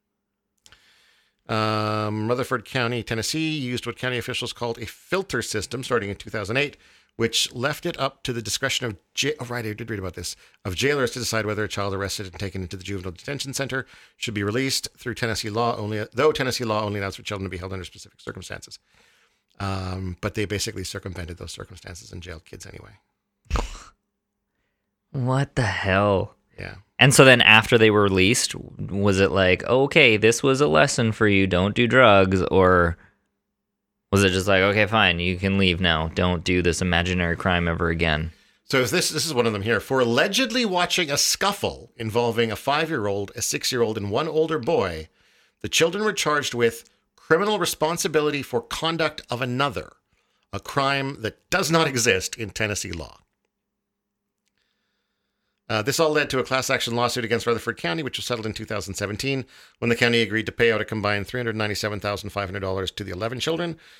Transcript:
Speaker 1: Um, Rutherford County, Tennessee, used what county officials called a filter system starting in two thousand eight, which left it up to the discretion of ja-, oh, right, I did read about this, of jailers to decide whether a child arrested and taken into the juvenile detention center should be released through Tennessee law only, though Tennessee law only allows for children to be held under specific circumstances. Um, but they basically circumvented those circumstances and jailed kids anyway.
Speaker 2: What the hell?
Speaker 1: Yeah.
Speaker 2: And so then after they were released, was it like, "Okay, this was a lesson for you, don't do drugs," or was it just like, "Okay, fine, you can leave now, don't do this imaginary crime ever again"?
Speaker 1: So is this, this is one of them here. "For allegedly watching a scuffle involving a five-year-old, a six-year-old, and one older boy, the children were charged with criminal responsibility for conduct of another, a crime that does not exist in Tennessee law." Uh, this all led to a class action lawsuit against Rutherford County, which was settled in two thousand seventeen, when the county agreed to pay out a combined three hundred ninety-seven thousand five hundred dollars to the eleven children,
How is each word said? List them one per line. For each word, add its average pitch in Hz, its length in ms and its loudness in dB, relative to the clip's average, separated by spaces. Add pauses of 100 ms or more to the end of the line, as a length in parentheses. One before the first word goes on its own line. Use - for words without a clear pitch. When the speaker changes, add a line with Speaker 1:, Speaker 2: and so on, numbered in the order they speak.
(1500)
Speaker 1:
Um, 107 800 -2
Rutherford 123 360 -2
County, 120 380 -2
Tennessee, 151 480 -4
used 123 360 -4
what 117 120 -10
county 127 200 -4
officials 120 340 -6
called 117 260 -6
a 113 80 -10
filter 170 560 -4
system 117 420 -6
starting 104 240 -2
in 98 80 -6
two - 140 -18
thousand 107 260 -4
eight, 143 200 -2 (400)
which - 360 -2
left 135 320 -4
it 170 160 -6
up 135 220 -4
to 131 100 -6
the 120 80 -4
discretion 123 460 -4
of 104 100 -6 (220)
ja-, 139 220 0
oh, 127 60 -8
right, 120 200 -6
I 107 80 -6
did 117 160 -12
read 107 80 -6
about 92 160 -8
this, - 220 -10 (280)
of 95 100 -6
jailers 131 360 0
to - 80 -10
decide 110 260 -2
whether 107 200 -2
a 101 40 -6
child 101 240 -4
arrested 98 340 -6
and 87 120 -16
taken 98 240 -8
into 92 160 -10
the 90 60 -16
juvenile 92 280 -8
detention 139 400 -10
center 131 320 -4 (320)
should - 160 -6
be 104 100 -2
released 127 540 -2
through 117 180 -8
Tennessee 113 360 -4
law 117 260 -2
only, 107 380 -6
though 151 180 4
Tennessee 131 320 -2
law 107 180 0
only 104 180 -4
allows 98 160 -6
for 110 60 -18
children 98 220 -6
to 92 60 -6
be 92 80 -10
held 92 160 -10
under 92 100 -10
specific - 380 -20
circumstances. - 560 -14 (840)
Um, 95 600 -6
but 104 120 -6
they 104 120 -4
basically 101 360 -6
circumvented 90 540 -10
those - 160 -14
circumstances 92 580 -16
and 92 120 -14
jailed 85 240 -16
kids - 200 -18
anyway. - 320 -20 (2250)
Speaker 2:
What 131 420 -2
the - 80 0
hell? 98 720 0 (240)
Speaker 1:
Yeah. - 180 -12 (220)
Speaker 2:
And 127 160 8
so 143 100 10
then 123 160 10
after 110 380 8
they 110 120 8
were 104 120 6
released, 95 520 4
was 98 680 0
it 98 120 4
like, 92 320 4
"Okay, 135 520 6
this 110 260 4
was 135 180 4
a 147 80 4
lesson 143 440 4
for 110 160 2
you, 98 180 6
don't 95 280 2
do 120 120 2
drugs," 98 560 6
or 90 540 4 (1120)
was 98 140 4
it 95 60 6
just 92 180 0
like, 95 140 6
"Okay, 101 240 4
fine, 95 340 4
you 90 160 0
can 98 220 0
leave 90 220 4
now, 82 280 2
don't 90 360 0
do 90 180 2
this 85 200 2
imaginary 87 540 0
crime 87 320 0
ever 85 220 0
again"? 82 400 0 (340)
Speaker 1:
So 135 160 0
is 123 120 0
this, 175 180 0
this 151 160 -4
is 160 80 -6
one 120 120 0
of 110 60 0
them 101 100 -4
here. 107 180 0
"For 131 200 -2
allegedly 202 640 0
watching 175 460 -2
a 143 80 -2
scuffle 92 760 -2
involving 113 560 0
a 101 40 -6
five-year-old, 123 800 -2
a 110 60 -6
six-year-old, 117 560 -2
and 101 120 -6
one 143 180 -2
older 156 320 0
boy, 98 480 -2 (520)
the 104 80 -8
children 170 360 2
were 208 80 0
charged 147 420 -2
with 117 340 0 (280)
criminal 202 420 2
responsibility 156 840 0
for 123 180 -2
conduct 160 720 -4
of 120 120 -4
another, 123 520 -2 (580)
a 98 80 -6
crime 139 640 -2
that - 280 -8
does 175 220 0
not 160 160 4
exist 110 480 0
in 107 140 -8
Tennessee 101 420 -4
law." 80 260 -10 (2500)
Uh, 107 140 0
this - 180 -2
all 160 120 4
led 147 180 0
to 135 100 -2
a 120 60 0
class 131 240 -2
action 120 260 -2
lawsuit 120 300 -2
against 113 220 -2
Rutherford 117 320 -2
County, 165 240 -4
which 131 160 -8
was 107 80 -8
settled 113 180 -4
in 110 80 -4
two 107 140 -10
thousand 101 300 -8
seventeen, 123 500 -4 (320)
when 120 100 -2
the 117 80 2
county 117 240 4
agreed 107 240 0
to - 80 -6
pay 117 180 2
out 107 120 0
a - 20 -4
combined 104 420 -2
three - 140 -8
hundred 113 160 -4
ninety-seven 104 440 -4
thousand 104 280 -6
five 101 220 -6
hundred 98 100 -8
dollars 95 300 -4
to - 120 -12
the 95 100 -10
eleven 113 280 -6
children, 165 380 -4 (220)